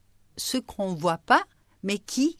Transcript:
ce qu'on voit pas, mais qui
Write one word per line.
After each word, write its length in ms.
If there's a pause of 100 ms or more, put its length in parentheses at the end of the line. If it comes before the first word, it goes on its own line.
(380)
ce 200
qu'on 360
voit 240
pas, 260 (400)
mais 160
qui 400